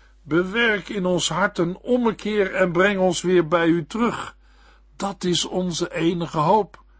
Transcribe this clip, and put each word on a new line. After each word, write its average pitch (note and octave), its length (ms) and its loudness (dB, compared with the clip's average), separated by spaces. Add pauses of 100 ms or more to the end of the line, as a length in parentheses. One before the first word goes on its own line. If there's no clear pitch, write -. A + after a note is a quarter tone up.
(220)
"Bewerk G3 640 0
in G3+ 180 -4
ons F3+ 220 0
hart G3 300 0
een F3+ 180 -2
ommekeer G#3+ 800 -2
en F#3 180 2
breng F#3+ 260 2
ons F#3 240 0
weer F3 260 2
bij E3+ 180 2
u E3+ 200 2
terug. - 500 -4 (600)
Dat G3 280 -6
is F3+ 200 0
onze F3 500 -4
enige E3 440 -2
hoop. E3+ 440 2 (180)